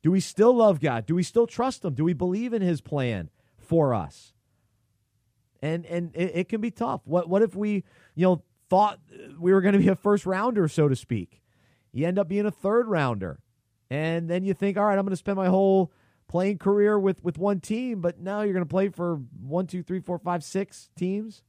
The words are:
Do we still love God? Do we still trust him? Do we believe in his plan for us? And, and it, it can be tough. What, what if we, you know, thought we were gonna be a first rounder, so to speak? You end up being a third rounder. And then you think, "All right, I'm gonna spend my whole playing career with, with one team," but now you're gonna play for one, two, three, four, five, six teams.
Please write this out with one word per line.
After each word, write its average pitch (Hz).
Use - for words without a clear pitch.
Do 165
we 190
still 226
love 208
God? 117
Do 165
we 180
still 233
trust 247
him? 160
Do 131
we 175
believe 185
in 220
his 175
plan 117
for 151
us? -
And, 160
and 170
it, 170
it 180
can 220
be 226
tough. -
What, 165
what 196
if 214
we, 208
you 170
know, 180
thought 202
we 180
were 196
gonna 196
be 180
a 190
first 202
rounder, 196
so 147
to 131
speak? -
You 139
end 180
up 196
being 202
a 208
third 226
rounder. 117
And 165
then 180
you 190
think, 196
"All 202
right, 208
I'm 196
gonna 190
spend 202
my 190
whole 190
playing 190
career 208
with, 190
with 175
one 196
team," 226
but 170
now 196
you're 208
gonna 180
play 190
for 170
one, 156
two, 180
three, 185
four, 175
five, 170
six -
teams. 202